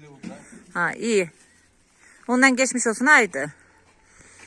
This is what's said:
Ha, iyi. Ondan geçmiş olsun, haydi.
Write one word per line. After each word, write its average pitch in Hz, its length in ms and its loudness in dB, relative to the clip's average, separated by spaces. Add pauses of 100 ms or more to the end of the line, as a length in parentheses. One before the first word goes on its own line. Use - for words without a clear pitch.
(720)
Ha, 175 200 -2
iyi. 202 360 -2 (960)
Ondan 254 280 2
geçmiş 247 320 -2
olsun, 226 180 -2
haydi. 190 480 2 (920)